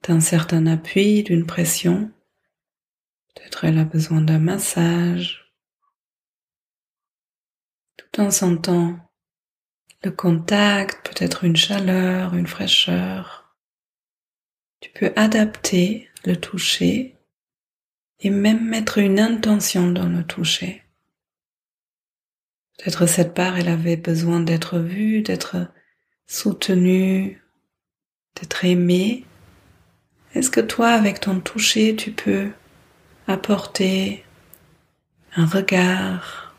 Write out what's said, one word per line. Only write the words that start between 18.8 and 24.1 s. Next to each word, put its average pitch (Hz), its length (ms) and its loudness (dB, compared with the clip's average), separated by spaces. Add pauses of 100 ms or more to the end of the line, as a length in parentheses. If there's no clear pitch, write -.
une 196 200 4
intention 214 720 2
dans 180 160 0
le 175 160 0
toucher. - 600 -4 (1900)
Peut-être 175 300 0
cette 170 260 2
part, 180 240 0
elle 175 120 0
avait 170 260 0
besoin 170 460 0